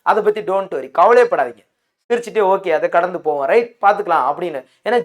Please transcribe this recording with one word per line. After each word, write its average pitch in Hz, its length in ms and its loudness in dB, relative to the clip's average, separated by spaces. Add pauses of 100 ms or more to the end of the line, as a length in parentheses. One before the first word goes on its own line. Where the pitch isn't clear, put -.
அதை 202 140 2
பத்தி 214 260 0
don't 190 260 -2
worry, 131 220 -8
கவலையப்படாதீங்க, 185 640 2 (460)
சிரிச்சுட்டு 220 320 -2 (100)
ஓகே 185 260 0
அதை 170 200 -2
கடந்து 180 300 -2
போவோம், 143 240 -2
ரைட், 233 200 2 (140)
பாத்துக்கலாம் 175 440 0
அப்படின்னு. 151 320 -6 (260)
ஏன்னா 240 180 2